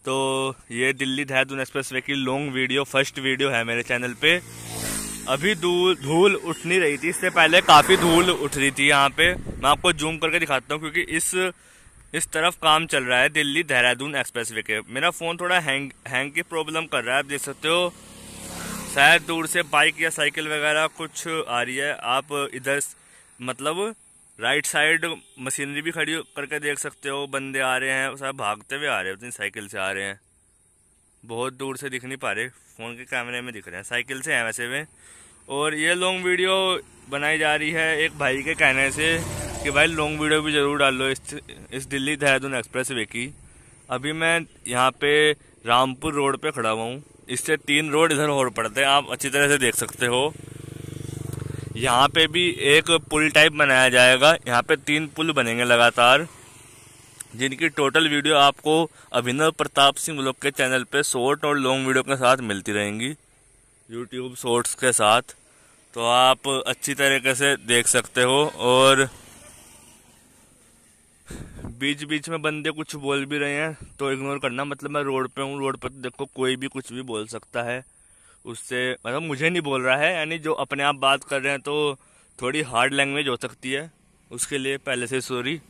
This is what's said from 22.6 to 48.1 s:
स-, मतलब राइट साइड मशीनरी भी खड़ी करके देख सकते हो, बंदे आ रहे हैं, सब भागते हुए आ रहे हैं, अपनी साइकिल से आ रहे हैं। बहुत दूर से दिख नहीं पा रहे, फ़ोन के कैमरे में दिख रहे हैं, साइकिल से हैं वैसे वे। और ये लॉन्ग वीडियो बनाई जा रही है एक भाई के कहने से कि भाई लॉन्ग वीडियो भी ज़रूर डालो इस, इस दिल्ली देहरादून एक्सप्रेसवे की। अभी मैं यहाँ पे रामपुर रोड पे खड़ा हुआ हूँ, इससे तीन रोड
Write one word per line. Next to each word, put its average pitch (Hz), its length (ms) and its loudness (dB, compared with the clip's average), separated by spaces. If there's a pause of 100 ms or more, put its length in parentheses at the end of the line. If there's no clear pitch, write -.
स-, - 160 -8 (440)
मतलब 147 540 -6 (460)
राइट 135 260 0
साइड 160 400 2 (340)
मशीनरी 143 420 -6
भी 165 100 -6
खड़ी 156 220 -4 (220)
करके 143 240 -8
देख 147 200 -4
सकते 143 300 -10
हो, 139 180 -6
बंदे 135 340 -6
आ 131 160 0
रहे 131 140 -2
हैं, 131 260 -2
सब 135 200 -8
भागते 107 380 -4
हुए 147 120 -4
आ 117 120 0
रहे 92 120 -4
हैं, 98 60 -10
अपनी 120 140 -14
साइकिल 101 360 -8
से 107 120 -12
आ 95 120 -2
रहे 98 120 -6
हैं। 98 160 -10 (1040)
बहुत 120 300 -6
दूर 135 240 -10
से 143 120 -10
दिख 127 160 -10
नहीं 131 120 -10
पा 131 140 -4
रहे, 110 160 -4
फ़ोन 117 480 -16
के 123 100 -18
कैमरे 123 360 -6
में 123 120 -12
दिख 101 140 -16
रहे 87 80 -14
हैं, 98 80 -12
साइकिल 123 380 -6
से 156 120 -4
हैं 120 100 0
वैसे 117 240 -6
वे। 139 160 -6 (640)
और 151 280 -2
ये 160 200 0
लॉन्ग 185 300 -2
वीडियो 185 300 2 (540)
बनाई 147 280 -2
जा 151 180 2
रही 151 160 -2
है 160 280 0
एक 156 200 -2
भाई 135 240 0
के 156 120 -2
कहने 135 360 2
से 160 260 0 (460)
कि 143 80 -2
भाई 147 160 4
लॉन्ग 156 340 -2
वीडियो 151 200 2
भी 151 120 -2
ज़रूर 143 260 2
डालो 135 300 2
इस, 135 260 -6 (380)
इस 135 120 -10
दिल्ली 139 300 -4
देहरादून 135 400 0
एक्सप्रेसवे 123 500 -4
की। 120 240 -8 (600)
अभी 131 240 -4
मैं 165 260 0 (280)
यहाँ 127 260 2
पे 151 380 2 (340)
रामपुर 131 480 2
रोड 139 240 0
पे 156 140 -4
खड़ा 113 180 -2
हुआ 110 140 -2
हूँ, 127 200 -10 (260)
इससे 147 300 -2
तीन 147 320 0
रोड 160 200 4